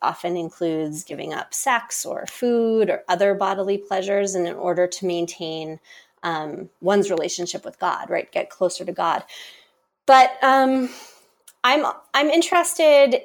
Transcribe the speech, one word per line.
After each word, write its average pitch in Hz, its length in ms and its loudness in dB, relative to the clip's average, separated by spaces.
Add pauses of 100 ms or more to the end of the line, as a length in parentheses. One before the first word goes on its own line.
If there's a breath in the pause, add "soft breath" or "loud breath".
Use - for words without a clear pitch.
often 175 340 -4
includes 160 680 -4
giving 156 300 -12
up - 180 -10
sex - 540 -4
or - 220 -8
food 226 640 0
or - 160 -4
other 196 260 2
bodily 196 460 -2
pleasures, 196 560 -4
and 175 120 -2
in 175 60 -8
order 175 320 0
to 180 220 -6
maintain, 160 720 -6 (420 loud breath)
um, 156 480 -8 (100)
one's 202 300 2
relationship 175 560 -4
with - 140 -14
God, - 320 -4
right? - 200 -4
Get - 200 -4
closer 180 340 -4
to 175 60 -8
God. 170 320 -2 (840 loud breath)
But, 262 380 8
um, 262 460 4 (760 loud breath)
I'm, 262 240 2 (260)
I'm 285 160 2
interested 311 960 4